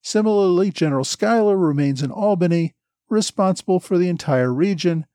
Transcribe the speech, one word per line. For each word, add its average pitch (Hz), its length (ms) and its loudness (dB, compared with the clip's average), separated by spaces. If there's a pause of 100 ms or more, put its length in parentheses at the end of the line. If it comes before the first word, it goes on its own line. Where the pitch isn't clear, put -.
Similarly, 202 680 2
General 139 340 -2
Schuyler 208 520 0
remains 143 460 0
in 135 80 -4
Albany, 175 640 0 (340)
responsible 190 720 0
for - 160 -4
the 180 140 0
entire 127 420 0
region 165 640 -2